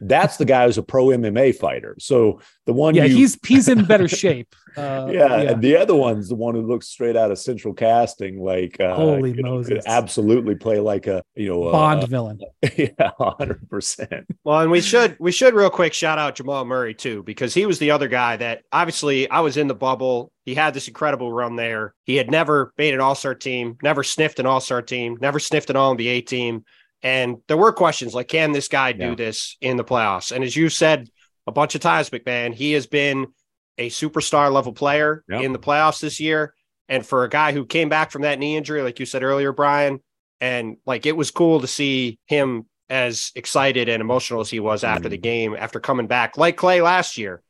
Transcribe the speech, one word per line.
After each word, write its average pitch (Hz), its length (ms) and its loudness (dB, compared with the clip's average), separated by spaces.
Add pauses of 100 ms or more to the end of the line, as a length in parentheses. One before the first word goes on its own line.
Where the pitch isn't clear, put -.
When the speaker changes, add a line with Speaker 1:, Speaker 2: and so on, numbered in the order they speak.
Speaker 1:
that's 131 360 2
the 151 80 0
guy 123 220 6
who's 110 120 2
a 107 40 0
pro 131 280 2
M 120 140 2
M 104 120 -2
A 131 160 6
fighter. 60 480 -6
So 117 400 2 (260)
the 123 60 2
one 151 220 4
Speaker 2:
Yeah, - 100 8
Speaker 1:
you 131 120 6
Speaker 2:
he's, 262 300 6
he's 254 220 6
in 226 160 6
Speaker 1:
<laughs> 175 80 4
Speaker 2:
better 190 160 6
shape. 147 460 -2 (220)
Uh, 135 360 -6
Speaker 1:
Yeah, 131 300 4
Speaker 2:
yeah. 110 100 2
Speaker 1:
and 113 100 -2
the 139 140 6
other 190 180 4
one's 113 340 2
the 117 60 -6
one 117 200 -4
who 113 80 -2
looks 113 260 -4
straight 117 280 -2
out 110 140 2
of 95 80 -4
Central 113 360 -6
Casting, 113 680 0
like, 92 400 -4
uh, 92 140 0
Speaker 2:
Holy 139 380 2
Speaker 1:
you 120 100 -4
know, 127 200 -4
could 120 120 -8
Speaker 2:
Moses. 107 120 -4
Speaker 1:
absolutely 113 680 2
play 107 240 0
like 104 260 -2
a, 95 160 -2 (140)
you 104 120 -6
know, 87 200 -2
a, 85 40 -2
Speaker 2:
Bond 151 300 4
Speaker 1:
a 123 40 -2
Speaker 2:
villain. 113 340 -6 (220)
Speaker 1:
<laughs> - 140 -2
Yeah, 143 220 0
a - 320 0
hundred - 400 -8
percent. - 560 -8 (180)
Speaker 3:
Well, 151 160 2
and 160 100 2
we 175 100 4
should, 202 400 2
we 175 120 0
should 247 220 4
real 202 160 4
quick 165 240 0
shout 156 240 -2
out 147 180 -2
Jamal 135 280 -6
Murray 123 300 -4
too, 110 280 -8
because 110 320 -6
he 196 120 2
was 185 120 0
the 147 140 2
other 143 160 0
guy 123 280 -2
that 117 260 -6 (100)
obviously 143 580 0
I 151 100 2
was 147 160 0
in 147 120 0
the 135 60 -4
bubble. 127 580 -2 (120)
He 127 100 -8
had 151 200 0
this 135 140 -10
incredible 127 440 -4
run 120 240 -6
there. 113 380 -6 (100)
He 127 120 -2
had 127 140 0
never 147 480 0
made 147 160 0
an 131 60 -2
All-Star 135 340 0
team, 123 480 -8
never 143 200 2
sniffed 156 360 -2
an 131 80 0
All-Star 131 360 0
team, 120 380 -6
never 139 180 -2
sniffed 147 320 -2
an 131 60 0
All 135 160 4
N 127 40 -4
B 117 120 -2
A 123 120 0
team. 120 440 -6 (380)
And 127 360 -2 (100)
there 151 80 2
were 214 160 6
questions 151 420 0
like, 123 140 -8
"Can 160 240 0
this 139 160 -4
guy 135 240 0
do 120 180 -6
Speaker 1:
Yeah. 120 40 -6
Speaker 3:
this 113 460 -8
in 127 160 -2
the 117 80 -4
playoffs?" 107 480 -2
And 127 120 -4
as 123 120 -6
you 160 120 2
said 151 400 2 (380)
a 117 60 -8
bunch 147 220 0
of 151 60 -8
times, 165 300 2
McMahon, 120 440 -6
he 143 180 -4
has 143 140 -2
been 143 400 0 (500)
a 120 140 -8
superstar 147 640 0
level 123 200 0
player 151 560 -2
Speaker 1:
Yep. 107 140 -6
Speaker 3:
in 131 100 -4
the 127 60 -6
playoffs 151 420 0
this 151 200 -8
year. 156 340 -2 (340)
And 131 180 -2
for 127 180 0
a 120 40 -2
guy 147 240 2
who 143 140 -4
came 160 220 0
back 156 220 0
from 139 120 -10
that 143 160 0
knee 147 180 -4
injury, 151 260 -6
like 123 180 -6
you 127 60 -8
said 127 160 -6
earlier, 139 300 0
Brian, 143 480 2 (400)
and, 120 460 -4
like, 123 200 -4
it 156 100 0
was 151 140 -2
cool 165 300 4
to 127 60 -4
see 131 600 -2
him 131 400 0 (220)
as 123 480 -4
excited 127 520 0
and 113 120 0
emotional 120 400 -2
as 107 100 -8
he 113 100 -6
was 107 220 -2
after 110 220 -2
Speaker 1:
Mm-hmm. 117 60 -6
Speaker 3:
the 101 80 -8
game, 113 400 -4
after 113 200 -10
coming 123 280 -2
back, 120 320 -2
like 170 180 4
Klay 180 260 2
last 175 360 2
year, 98 320 -10